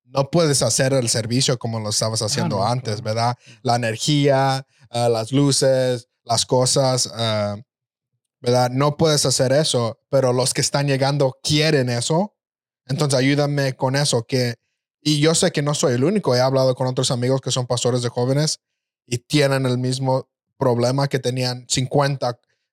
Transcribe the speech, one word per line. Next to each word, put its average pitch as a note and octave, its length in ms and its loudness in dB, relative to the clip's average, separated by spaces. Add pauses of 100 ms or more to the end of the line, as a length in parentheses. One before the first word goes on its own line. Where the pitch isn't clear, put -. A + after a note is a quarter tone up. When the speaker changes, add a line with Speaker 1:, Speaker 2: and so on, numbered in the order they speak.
Speaker 1:
no C3+ 260 -4
puedes D#3 320 2
hacer C3 300 0
el B2 160 0
servicio A#2+ 500 -2
como A2+ 220 -8
lo G#2+ 100 -6
estabas A2 320 -4
Speaker 2:
Ah, A2 40 -4
Speaker 1:
haciendo C#3 320 -2
Speaker 2:
no, G2 80 0
Speaker 1:
antes, A#2+ 340 -4
Speaker 2:
claro. G#2 40 -14 (100)
Speaker 1:
¿verdad? A#2 200 -2 (280)
La A#2+ 140 0
energía, C3+ 920 0 (240)
ah, A#2+ 180 0
las A2+ 240 0
luces, C3 760 2 (160)
las A#2 220 0
cosas, B2+ 680 2
ah, G#2+ 420 -2 (840)
¿verdad? B2 300 2
No C#3+ 260 0
puedes D#3 280 2
hacer C3 280 2
eso, B2+ 480 0 (100)
pero C3 220 2
los B2 200 0
que - 80 -4
están C#3+ 260 -2
llegando C3+ 560 0
quieren D3+ 460 2
eso. D#3 440 -2 (540)
Entonces, C#3 320 0
ayúdame C#3+ 580 0
con C3+ 200 -2
eso, C#3+ 300 0
que, B2 300 -2 (440)
y D3+ 200 0
yo D#3 140 4
sé F3 180 2
que D3+ 100 -2
no D3 120 -2
soy C#3+ 200 0
el B2 100 0
único. F#3 300 0
He B2 60 2
hablado C3 340 2
con B2+ 120 -4
otros B2+ 240 -2
amigos C3 300 0
que C3 100 -6
son B2 160 -2
pastores B2 360 -2
de A#2+ 60 -4
jóvenes C3+ 520 -2 (460)
y B2 120 -6
tienen C3+ 480 2
el B2 120 0
mismo C3 500 -2 (300)
problema B2+ 500 0
que C#3 100 -2
tenían B2+ 500 -6
cincuenta, C3+ 720 -2 (340)